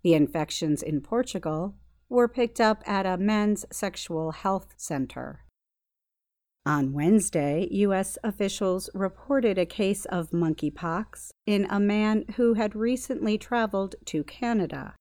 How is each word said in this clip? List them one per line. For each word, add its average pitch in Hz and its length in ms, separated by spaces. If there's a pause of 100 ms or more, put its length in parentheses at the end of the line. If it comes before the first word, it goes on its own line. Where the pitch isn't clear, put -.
The 170 100
infections 151 680
in 151 180
Portugal 202 760 (340)
were 240 180
picked 240 320
up 220 260
at 196 200
a 185 100
men's 208 560
sexual 160 600
health 190 440
center. 135 640 (1300)
On 143 280
Wednesday, 160 800
U 196 200
S 190 320
officials 196 720
reported 196 640
a 175 80
case 196 400
of 175 240
monkeypox 165 1000 (160)
in 202 240
a 202 100
man 214 460 (120)
who 233 180
had 214 200
recently 220 640
traveled 208 600 (100)
to 151 180
Canada 208 760